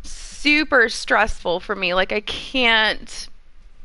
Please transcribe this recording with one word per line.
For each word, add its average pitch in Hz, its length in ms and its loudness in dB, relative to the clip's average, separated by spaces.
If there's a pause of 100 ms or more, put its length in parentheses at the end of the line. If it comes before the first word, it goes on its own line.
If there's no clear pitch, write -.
super 294 840 2
stressful 208 720 0
for 214 140 -6
me. 185 200 -2
Like, 196 180 2
I 214 80 0
can't, 220 1080 0 (560)